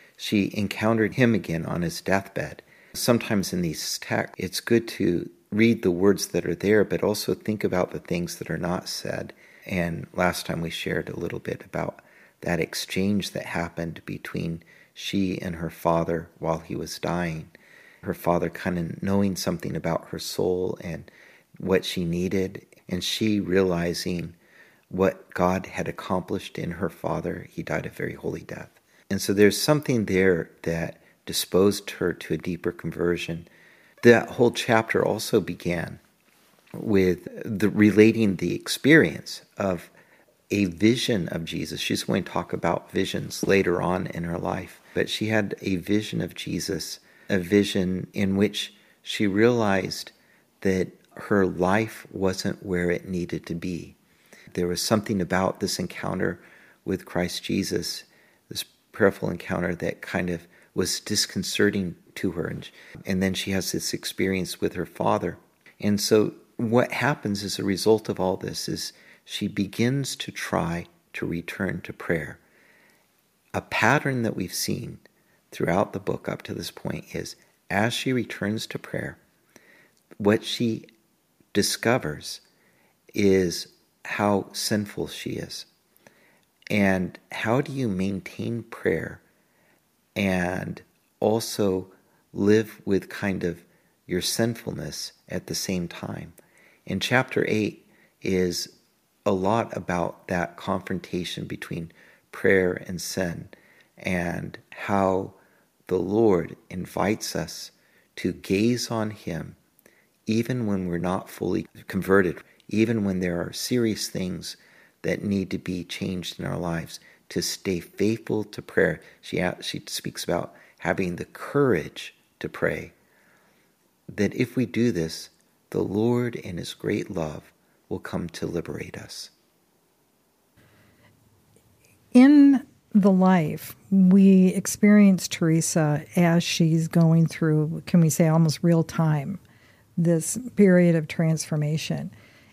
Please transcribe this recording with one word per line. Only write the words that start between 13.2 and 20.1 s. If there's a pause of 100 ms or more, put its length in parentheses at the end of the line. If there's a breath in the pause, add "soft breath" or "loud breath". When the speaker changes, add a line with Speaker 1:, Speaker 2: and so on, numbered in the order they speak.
Speaker 1:
that
happened
between (320 soft breath)
she
and
her
father (100)
while
he
was
dying. (520 soft breath)
Her
father
kind
of
knowing
something
about
her